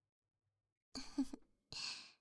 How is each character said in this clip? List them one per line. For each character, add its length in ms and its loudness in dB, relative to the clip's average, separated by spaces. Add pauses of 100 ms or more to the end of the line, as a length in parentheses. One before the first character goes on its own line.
(960)
<laughs> 440 2 (840)